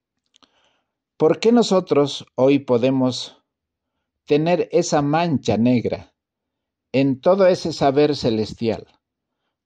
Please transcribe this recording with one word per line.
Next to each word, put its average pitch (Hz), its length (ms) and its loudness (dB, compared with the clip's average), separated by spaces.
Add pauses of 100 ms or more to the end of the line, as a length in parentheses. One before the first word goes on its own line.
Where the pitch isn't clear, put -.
(1160)
¿Por 156 220 2
qué 214 120 2
nosotros 185 840 0
hoy 135 240 4
podemos 127 840 -2 (840)
tener 156 460 0
esa 165 300 0
mancha 143 560 -2
negra 117 560 -2 (800)
en 135 280 -2
todo 185 280 2
ese 175 260 -2
saber 147 420 0
celestial? 110 720 -4 (800)